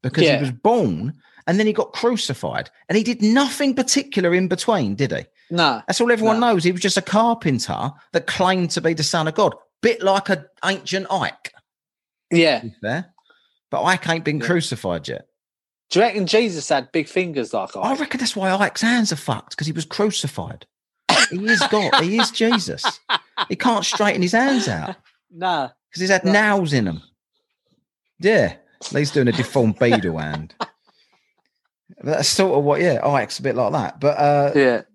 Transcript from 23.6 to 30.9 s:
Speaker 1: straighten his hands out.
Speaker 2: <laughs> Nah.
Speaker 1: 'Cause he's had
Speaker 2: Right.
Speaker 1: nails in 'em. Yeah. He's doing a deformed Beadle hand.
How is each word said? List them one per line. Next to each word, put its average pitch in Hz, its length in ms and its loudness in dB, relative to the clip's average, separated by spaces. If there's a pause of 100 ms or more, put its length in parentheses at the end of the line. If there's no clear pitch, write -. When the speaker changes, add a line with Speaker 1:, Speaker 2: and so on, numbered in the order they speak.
Speaker 1:
straighten 202 380 0
his 175 100 0
hands 254 360 2
out. 160 280 -6 (180)
Speaker 2:
<laughs> - 160 -20
Nah. 170 380 -4
Speaker 1:
'Cause - 320 -16
he's 185 100 -2
had 190 140 2
Speaker 2:
Right. 190 80 2
Speaker 1:
nails 202 400 2
in 113 160 0
'em. 80 140 -6 (1160)
Yeah. 165 360 4 (360)
He's 143 220 0
doing 127 160 4
a 113 40 4
deformed 117 460 2
Beadle 95 400 2
hand. 78 360 -8 (1500)